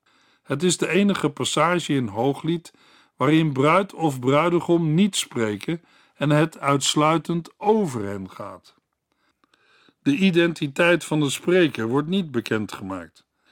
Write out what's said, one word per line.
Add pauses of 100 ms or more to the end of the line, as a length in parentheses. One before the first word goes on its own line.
(420)
Het
is
de
enige
passage
in
Hooglied (440)
waarin
bruid
of
bruidegom
niet
spreken (320)
en
het
uitsluitend
over
hen
gaat. (1300)
De
identiteit
van
de
spreker
wordt
niet
bekendgemaakt, (260)